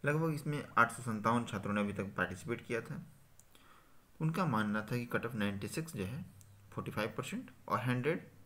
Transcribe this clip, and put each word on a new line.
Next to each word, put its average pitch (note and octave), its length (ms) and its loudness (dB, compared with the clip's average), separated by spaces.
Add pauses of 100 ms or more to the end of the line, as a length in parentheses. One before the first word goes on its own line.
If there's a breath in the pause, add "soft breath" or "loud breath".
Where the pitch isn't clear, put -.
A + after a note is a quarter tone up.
लगभग D#3 300 2
इसमें D3 280 -2 (160)
आठ A#2 140 8
सौ - 100 -10
संतावन A2+ 420 2
छात्रों G2+ 300 -2
ने G#2 60 4
अभी G2+ 120 2
तक G2 240 -4
पार्टिसिपेट F#2 500 -2
किया A#2 140 0
था। - 220 -8 (1160 loud breath)
उनका E3 260 2
मानना G#2+ 340 2
था A#2+ 160 -2
कि A#2+ 100 0
कट A#2 200 0
ऑफ A#2 80 -4
नाइंटी G2+ 340 0
सिक्स D#3+ 280 -4
जो G2 80 0
है C3 200 -4 (480)
फ़ोर्टी G#2 180 -6
फ़ाइव A2 260 -2
परसेंट - 340 -6 (180)
और A2+ 120 2
हंड्रेड B2 480 2 (180)